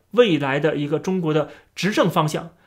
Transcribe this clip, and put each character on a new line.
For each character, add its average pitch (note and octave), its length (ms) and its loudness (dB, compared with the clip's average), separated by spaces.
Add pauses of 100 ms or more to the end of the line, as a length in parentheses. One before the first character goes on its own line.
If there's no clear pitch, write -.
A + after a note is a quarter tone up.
(120)
未 G3+ 280 4
来 C#3 200 -2
的 D3 160 0
一 C#3+ 120 -4
个 D3+ 100 -2
中 F#3 240 -2
国 D#3 100 -2
的 D3+ 180 0 (260)
执 F#3+ 160 -2
政 A3 180 2
方 D#3 180 0
向 D#3+ 220 -6 (180)